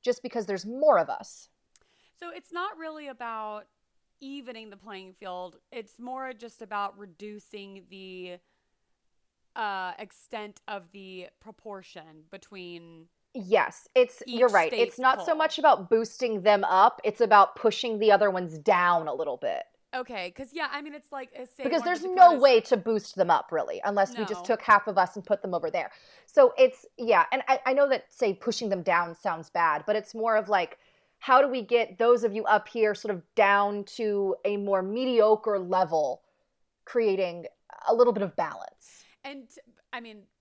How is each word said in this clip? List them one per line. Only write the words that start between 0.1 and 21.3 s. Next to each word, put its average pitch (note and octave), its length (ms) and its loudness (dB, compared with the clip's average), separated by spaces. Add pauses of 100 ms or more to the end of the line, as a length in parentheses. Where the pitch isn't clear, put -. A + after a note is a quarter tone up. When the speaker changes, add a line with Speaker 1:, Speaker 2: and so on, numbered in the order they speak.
Speaker 1:
because A#3 240 -8
there's F#3+ 180 -8
more C4 320 2
of D3+ 120 0
us. - 400 -14 (680)
Speaker 2:
So F4 120 -14
it's F4 200 -20
not F4 280 -10
really D#4 280 -14
about A3 600 -12 (520)
evening B3 520 -16
the G3 60 -20
playing F#3+ 360 -18
field. F3+ 460 -14 (120)
It's A3+ 280 -16
more B3+ 340 -10
just A3+ 300 -20
about G3+ 340 -8
reducing G3+ 920 -18
the, F#3 480 -16 (1160)
uh, G3 440 -6
extent G#3 680 -16
of F#3+ 240 -14
the F#3 380 -18 (100)
proportion F3+ 920 -20
between E3+ 760 -20 (240)
Speaker 1:
Yes, G3 600 0
it's, B3+ 320 2
Speaker 2:
each A#3+ 140 -6
Speaker 1:
you're B3 100 6
right. A#3+ 280 4
It's A#3 200 0
Speaker 2:
state's - 20 -14
Speaker 1:
not C4 220 2
so E4+ 120 -2
Speaker 2:
poll. D#4 40 0
Speaker 1:
much D#4 220 -2
about A3+ 320 6
boosting A3+ 500 -2
them G3+ 220 4
up. F#3+ 400 4
It's G#3+ 180 -2
about G3+ 340 6
pushing A3 440 -2
the G#3+ 120 6
other G3+ 200 6
ones F3 260 -8
down F3 500 2
a C#3 60 -6
little C#3+ 240 -6
bit. F2 260 -6 (320)
Speaker 2:
Okay, A3+ 360 -10
'cause, C4 220 -16
yeah, D#4 160 -6
I D4 120 -8
mean, D4 120 -14
it's - 180 -18
like, C4+ 260 -14